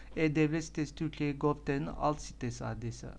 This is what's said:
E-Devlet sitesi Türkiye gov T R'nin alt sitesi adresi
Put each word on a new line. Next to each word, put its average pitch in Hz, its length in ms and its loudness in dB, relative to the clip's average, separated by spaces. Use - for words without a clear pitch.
E-Devlet 156 480 4
sitesi 151 320 -4
Türkiye 151 380 0
gov 147 220 4
T 143 100 2
R'nin 151 120 0
alt 151 340 0
sitesi - 440 -6
adresi 113 420 -6